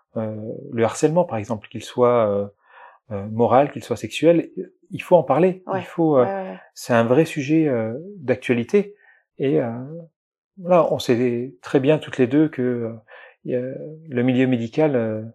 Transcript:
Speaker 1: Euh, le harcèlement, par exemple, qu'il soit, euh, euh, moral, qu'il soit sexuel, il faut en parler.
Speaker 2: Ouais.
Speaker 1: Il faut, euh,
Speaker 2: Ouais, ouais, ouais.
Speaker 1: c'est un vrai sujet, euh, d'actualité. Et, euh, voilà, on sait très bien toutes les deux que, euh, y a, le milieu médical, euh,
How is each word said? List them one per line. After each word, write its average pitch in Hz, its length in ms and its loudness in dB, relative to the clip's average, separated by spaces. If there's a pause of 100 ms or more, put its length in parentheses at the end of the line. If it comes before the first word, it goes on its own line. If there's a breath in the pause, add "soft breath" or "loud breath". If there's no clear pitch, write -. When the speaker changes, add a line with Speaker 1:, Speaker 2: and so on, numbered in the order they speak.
(180)
Speaker 1:
Euh, 110 180 -4 (360)
le 113 120 0
harcèlement, 156 400 2
par 175 140 -6
exemple, 107 320 -6
qu'il 113 140 -12
soit, 120 460 2
euh, 101 180 0 (680 loud breath)
euh, 98 180 -8
moral, 117 400 4
qu'il 113 120 -12
soit 120 140 -4
sexuel, 156 540 2 (380)
il 170 120 -10
faut - 140 4
en 160 80 6
parler. 180 440 2
Speaker 2:
Ouais. 190 120 -4
Speaker 1:
Il 180 60 -10
faut, 156 320 0
euh, 123 60 6
Speaker 2:
Ouais, 120 100 2
ouais, 190 180 -8
ouais. 185 60 -14 (160 loud breath)
Speaker 1:
c'est - 200 -4
un 117 120 4
vrai 131 200 4
sujet, 156 420 0
euh, 113 260 -2 (240)
d'actualité. 131 800 -2 (420 soft breath)
Et, 151 240 0
euh, 117 100 -4 (880)
voilà, 175 360 2
on 135 60 -2
sait 120 640 0
très - 180 0
bien 143 180 4
toutes - 200 -14
les 127 100 4
deux 147 220 4
que, 135 120 -6
euh, 120 320 -2 (520 loud breath)
y 139 100 -4
a, 123 60 -2
le 143 640 -6
milieu 127 240 4
médical, 127 480 0
euh, 110 280 -2 (120)